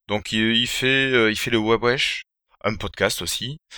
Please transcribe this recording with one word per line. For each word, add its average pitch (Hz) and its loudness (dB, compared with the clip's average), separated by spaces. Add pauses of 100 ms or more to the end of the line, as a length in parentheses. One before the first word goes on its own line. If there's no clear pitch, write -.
Donc, 104 -4
il, 113 2
il 120 2
fait, 135 0
euh, 113 4
il 104 -2
fait - -2
le 110 2
Web 110 2
Wesh, 120 0 (420)
un 104 0
podcast - -2
aussi. 120 -6 (160)